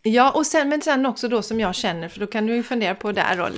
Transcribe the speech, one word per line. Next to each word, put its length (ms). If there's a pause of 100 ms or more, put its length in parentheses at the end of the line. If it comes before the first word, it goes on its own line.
Ja, 280
och 160
sen, 220
men 140
sen 240
också 220
då 140
som 180
jag 140
känner, 340
för 120
då 60
kan 200
du 80
ju 80
fundera 320
på 180
där 240
då, 220